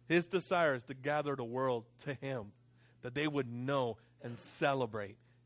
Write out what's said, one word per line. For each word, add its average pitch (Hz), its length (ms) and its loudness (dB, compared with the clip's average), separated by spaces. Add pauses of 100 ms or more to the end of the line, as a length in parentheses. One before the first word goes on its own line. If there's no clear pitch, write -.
His 170 180 4
desire 170 480 2
is 123 120 -2
to 135 100 -8
gather 143 400 0
the 131 80 -4
world 120 420 0 (140)
to 143 160 -6
him, 120 380 -6 (480)
that 123 120 -8
they 147 140 0
would 143 200 0
know 123 520 0 (220)
and 120 180 -8
celebrate 113 760 0 (280)